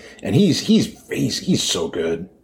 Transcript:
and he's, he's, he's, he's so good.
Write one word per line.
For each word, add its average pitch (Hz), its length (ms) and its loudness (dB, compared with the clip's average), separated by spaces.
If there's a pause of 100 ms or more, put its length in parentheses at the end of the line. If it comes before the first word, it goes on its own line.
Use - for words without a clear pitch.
(240)
and 101 120 0
he's, 170 260 4
he's, - 480 0
he's, - 280 -2
he's - 240 0
so - 280 -4
good. 82 380 -4 (160)